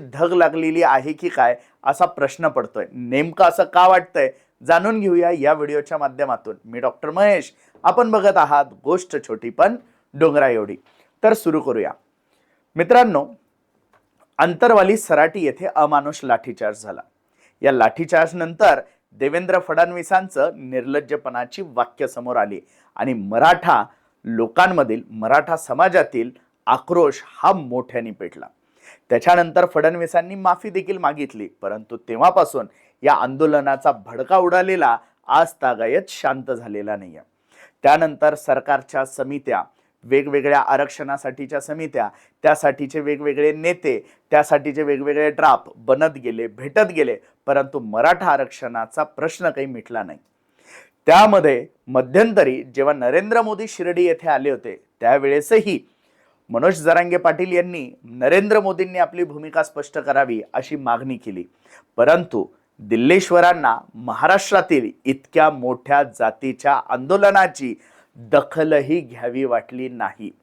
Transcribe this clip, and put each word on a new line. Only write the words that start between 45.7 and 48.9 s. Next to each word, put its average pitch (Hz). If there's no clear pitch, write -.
बनत 139
गेले, 117
भेटत 143
गेले, 135
परंतु 139
मराठा 139
आरक्षणाचा 127